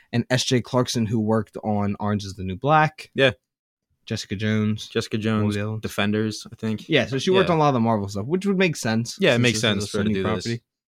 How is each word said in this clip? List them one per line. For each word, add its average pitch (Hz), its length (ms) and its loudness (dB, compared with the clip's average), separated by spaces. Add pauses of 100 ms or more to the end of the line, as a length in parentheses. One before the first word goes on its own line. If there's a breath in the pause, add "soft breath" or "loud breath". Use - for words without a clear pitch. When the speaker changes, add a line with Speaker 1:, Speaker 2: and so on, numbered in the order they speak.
(120)
Speaker 1:
and 117 180 0
S 131 140 2
J 127 160 2
Clarkson, 120 460 0
who 113 140 0
worked 107 440 0
on 104 360 0
Orange 104 240 -2
is 95 100 -10
the 92 100 -10
New 92 120 -4
Black. 156 580 0
Speaker 2:
Yeah. 131 180 4 (760)
Speaker 1:
Jessica 110 300 -6
Jones. 107 520 -2
Speaker 2:
Jessica 113 300 -4
Jones, 107 240 0
Speaker 1:
One 104 80 2
of 104 40 -2
the 101 80 -2
other 107 100 -6
ones. 110 100 -8
Speaker 2:
Defenders, 107 680 -2
I - 40 -18
think. 110 320 -6
Speaker 1:
Yeah, 135 180 2
so 131 120 -2
she 185 120 0
worked 190 180 4
Speaker 2:
Yeah. 175 60 4
Speaker 1:
on 156 40 2
a 156 40 2
lot 147 60 4
of 135 60 4
the 117 60 2
Marvel 110 280 0
stuff, 101 180 -6
which 185 200 -2
would 196 120 2
make 185 180 2
sense 117 440 -2
Speaker 2:
Yeah, 175 100 4
it - 40 6
Speaker 1:
since 120 80 4
Speaker 2:
makes 120 100 4
Speaker 1:
this 110 40 -2
is 110 60 -2
Speaker 2:
sense 104 220 2
Speaker 1:
a - 40 -6
Speaker 2:
for 107 100 -4
her 101 60 0
to 110 60 0
Speaker 1:
Sony 104 40 0
Speaker 2:
do 95 80 0
this. 98 220 -2
Speaker 1:
property. 117 180 -4 (320)